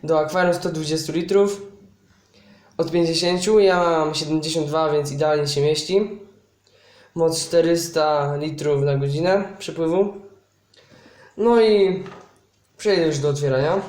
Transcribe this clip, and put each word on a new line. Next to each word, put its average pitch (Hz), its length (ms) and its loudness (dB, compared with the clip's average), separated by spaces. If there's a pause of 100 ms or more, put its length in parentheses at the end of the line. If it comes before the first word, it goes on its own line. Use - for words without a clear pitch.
do 156 160 2
akwarium 175 340 0
sto 170 160 -4
dwudziestu 156 420 -4
litrów. 196 500 0 (1160)
Od 165 140 -2
pięćdziesięciu, 175 680 2
ja 185 240 4
mam 156 320 0
siedemdziesiąt 156 520 -2
dwa, 156 240 0
więc 147 200 0
idealnie 147 360 0
się 143 140 -2
mieści. 170 580 0 (960)
Moc 165 300 0
czterysta 156 880 0
litrów 147 480 -2
na 143 140 0
godzinę 160 460 0 (160)
przepływu. 170 540 -2 (1200)
No 233 240 4
i 196 420 2 (760)
przejdę 185 280 2
już 147 140 -2
do 147 100 0
otwierania. 143 600 0